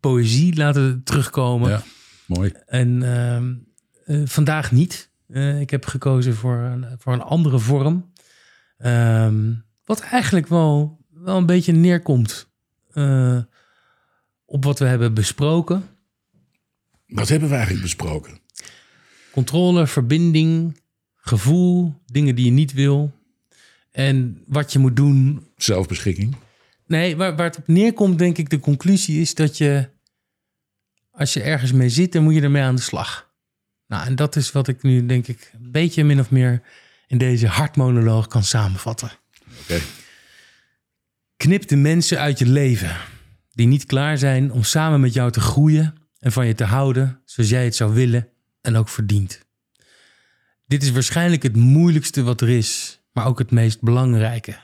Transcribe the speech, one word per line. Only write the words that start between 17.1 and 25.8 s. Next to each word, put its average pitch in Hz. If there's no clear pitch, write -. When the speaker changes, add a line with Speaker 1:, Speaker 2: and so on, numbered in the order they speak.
Speaker 2:
hebben 151
we 139
eigenlijk 92
besproken? -
Speaker 1:
Controle, 170
verbinding, 160
gevoel, 170
dingen 135
die 123
je 120
niet 135
wil. 139
En 131
wat 143
je 139
moet 131
doen. 139
Speaker 2:
Zelfbeschikking. 95